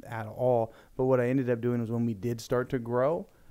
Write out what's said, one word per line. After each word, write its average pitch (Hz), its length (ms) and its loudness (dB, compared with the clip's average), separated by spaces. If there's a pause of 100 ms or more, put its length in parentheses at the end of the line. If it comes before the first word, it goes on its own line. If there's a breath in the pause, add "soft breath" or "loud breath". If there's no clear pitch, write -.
at 113 220 -8
all. 117 440 2 (240 loud breath)
But 131 100 0
what 131 140 6
I 120 80 2
ended 127 220 2
up 117 100 0
doing 120 200 0
was 113 100 -4
when 117 160 0
we 117 80 -2
did 117 260 -4
start 127 300 -2
to 135 80 -2
grow, 127 480 -2 (240 soft breath)